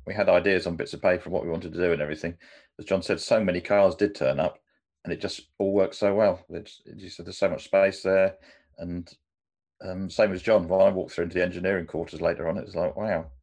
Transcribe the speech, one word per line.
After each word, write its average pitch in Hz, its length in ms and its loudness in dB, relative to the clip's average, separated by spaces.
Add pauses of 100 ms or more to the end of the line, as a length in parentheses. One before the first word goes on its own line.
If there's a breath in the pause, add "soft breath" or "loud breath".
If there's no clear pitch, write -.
we 92 80 -10
had 92 140 0
ideas 90 400 4
on 87 80 -4
bits - 180 -8
of - 80 -12
paper 92 240 2
and 87 80 -8
what - 120 -2
we 85 40 -6
wanted 82 220 -6
to 85 80 -6
do 87 140 2
and 78 80 -2
everything. 76 340 -6 (420 soft breath)
As - 60 -14
John 95 180 0
said, 107 200 -2
so 113 200 2
many 90 200 0
cars 98 340 4
did 101 200 0
turn 67 240 0
up, - 200 -2 (440)
and 85 100 -8
it - 80 -8
just - 260 -10 (100)
all 98 140 0
worked 98 240 2
so 101 180 0
well. 101 360 2
It's, 85 320 -14 (120)
as - 80 -18
you 92 80 -16
said, 85 160 -16
there's 90 120 -14
so 98 120 2
much - 140 -6
space 98 400 2
there, 95 320 2 (420 soft breath)
and, 87 320 -10 (720)
um, 92 280 -8
same 104 240 2
as 90 80 -6
John. 101 260 4
When 95 140 4
I 98 80 8
walked 90 240 -2
through 87 120 -2
into 85 120 -6
the 90 60 4
engineering 90 420 -2
quarters 82 360 -8
later 82 260 -2
on, 82 100 -2
it - 80 -8
was - 100 -14
like, 85 200 -2
"Wow, 95 360 -4 (120)